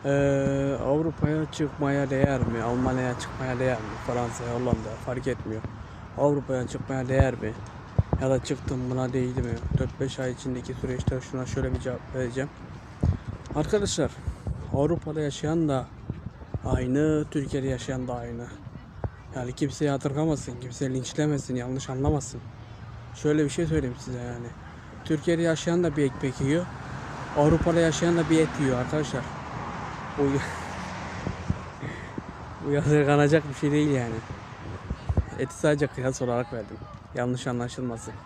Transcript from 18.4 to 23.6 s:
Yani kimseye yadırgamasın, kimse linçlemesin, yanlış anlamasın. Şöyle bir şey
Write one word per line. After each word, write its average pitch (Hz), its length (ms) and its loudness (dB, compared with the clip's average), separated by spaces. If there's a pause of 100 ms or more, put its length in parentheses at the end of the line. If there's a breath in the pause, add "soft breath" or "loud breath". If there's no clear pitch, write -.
Yani 127 160 -4
kimseye 143 320 0
yadırgamasın, 139 760 0
kimse 127 300 -4
linçlemesin, 131 680 0
yanlış 127 340 -4
anlamasın. 135 500 0 (760)
Şöyle 151 300 4
bir 143 60 2
şey 170 160 0